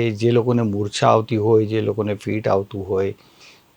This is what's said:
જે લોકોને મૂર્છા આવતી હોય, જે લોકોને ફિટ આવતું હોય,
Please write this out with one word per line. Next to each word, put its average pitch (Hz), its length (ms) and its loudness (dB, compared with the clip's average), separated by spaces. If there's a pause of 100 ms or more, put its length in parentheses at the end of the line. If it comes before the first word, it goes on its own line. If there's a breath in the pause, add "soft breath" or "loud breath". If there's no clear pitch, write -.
(120)
જે 107 200 0
લોકોને 120 300 2
મૂર્છા 104 460 -2
આવતી 113 300 2
હોય, 110 280 2
જે 110 160 -2
લોકોને 104 340 -2
ફિટ 104 320 -6
આવતું 98 400 -2
હોય, 98 280 -2 (600 soft breath)